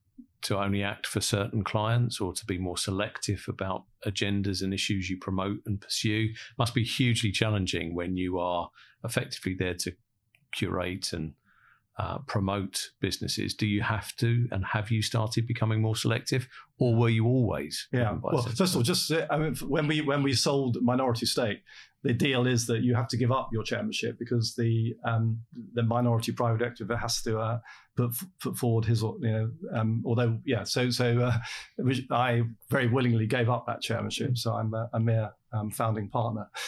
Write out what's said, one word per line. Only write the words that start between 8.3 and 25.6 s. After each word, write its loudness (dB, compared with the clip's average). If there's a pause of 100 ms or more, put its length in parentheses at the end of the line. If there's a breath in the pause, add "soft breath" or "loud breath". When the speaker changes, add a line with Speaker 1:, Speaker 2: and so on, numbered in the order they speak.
Speaker 1:
are -2 (340 loud breath)
effectively -4
there 0
to -6 (600)
curate -4
and, -4 (640 soft breath)
uh, -4
promote -2 (100)
businesses. -2
Do -2
you 0
have -4
to, 2
and -2
have -2
you 2
started -2
becoming 0
more 2
selective, 0 (300 loud breath)
or 4
were 6
you 4
always 2
Speaker 2:
Yeah. 2
Speaker 1:
driven 0
by -6
Speaker 2:
Well, 4
Speaker 1:
sentiment? -2
Speaker 2:
first 4
of 2
all, 4
just, 2
uh, 2
I 2
mean, 2
f-, -6
when 2
we, 2
when 2
we 4
sold 2
minority 2
stake, 0 (400 loud breath)
the 2
deal 4
is 2
that 2
you 4
have 0
to -2
give 2
up 0
your 0
chairmanship -4
because 0
the, 2
um, 0 (320)